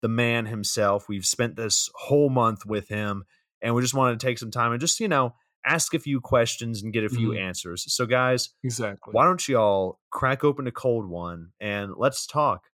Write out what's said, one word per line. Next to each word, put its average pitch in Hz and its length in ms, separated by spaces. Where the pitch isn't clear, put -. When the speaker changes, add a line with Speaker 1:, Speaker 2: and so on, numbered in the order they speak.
Speaker 1:
the 117 60
man 117 360
himself. 104 640
We've 98 160
spent 117 300
this - 400
whole 147 340
month 113 380
with 104 220
him, 104 340
and 117 120
we 123 80
just 127 120
wanted 127 260
to 131 60
take 123 120
some 113 140
time 117 220
and 120 80
just, 170 180
you 226 80
know, 131 280
ask 160 280
a 165 60
few 139 220
questions 117 640
and 110 100
get 110 120
a 107 40
few 113 200
Speaker 2:
Mm-hmm. 95 100
Speaker 1:
answers. 90 540
So, 123 120
guys, 127 440
Speaker 2:
Exactly. 117 500
Speaker 1:
why 117 120
don't 180 220
y'all 101 520
crack 131 320
open 143 240
a 120 40
cold 117 360
one 87 540
and 101 340
let's - 320
talk 139 480